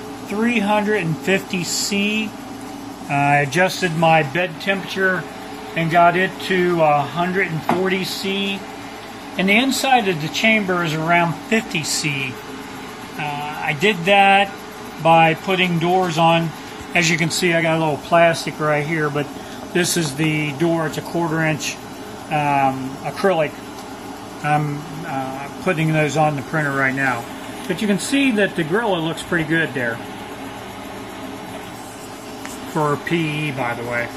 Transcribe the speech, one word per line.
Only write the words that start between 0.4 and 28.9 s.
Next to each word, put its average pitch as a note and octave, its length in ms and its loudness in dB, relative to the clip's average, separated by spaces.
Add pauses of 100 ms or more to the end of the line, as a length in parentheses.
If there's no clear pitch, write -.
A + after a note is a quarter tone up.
hundred G#3 420 2
and E3 120 0
fifty F#3+ 500 0
C. G#3 640 0 (800)
I C#3+ 300 4
adjusted E3+ 540 2
my D#3+ 280 6
bed D#3+ 400 -2
temperature F#3+ 600 0 (540)
and E3 140 0
got F3 260 6
it F#3 140 2 (100)
to F3+ 400 2
a D3 220 6
hundred F3 460 0
and D#3+ 160 -4
forty F#3 380 0
C. G3 560 -2 (760)
And F#3 100 0
the G3+ 120 6
inside C4 500 4
of D#3+ 140 0
the D#3 60 -4
chamber G3+ 540 2
is D#3+ 120 0
around E3 400 2
fifty A3 480 -2
C. C#3 500 -2 (840)
Uh, - 20 -8
I D3+ 580 -4
did G3+ 160 4 (120)
that G3 440 6 (520)
by D#3+ 320 8
putting F3+ 440 0
doors F3+ 380 2
on. E3 320 4 (460)
As E3+ 160 4
you F3 80 2
can D#3+ 120 0
see, F3+ 220 2
I E3 80 4
got D#3+ 160 2
a - 20 0
little D3+ 200 0
plastic E3 600 4
right D3+ 280 0
here, D3+ 240 0
but C#3+ 160 -2 (480)
this F3 240 2
is C#3 180 -2
the D3+ 360 0
door. E3 340 2
It's D3 100 -4
a D3+ 60 -6
quarter D#3+ 400 0
inch, D#3 320 0 (540)
um, C#3 600 2 (160)
acrylic. D#3+ 480 0 (880)
I'm, D3 360 2 (260)
uh, C3+ 420 -6 (160)
putting D#3+ 300 2
those D3+ 240 2
on D3+ 200 4
the C3 60 -6
printer D3+ 300 -2
right C3+ 220 2
now. C3 280 0 (460)
But F3 140 -2
you G#3+ 40 0
can G3+ 120 2
see C#4 320 2
that G#3 260 2
the E3+ 80 0
Gorilla G3 320 0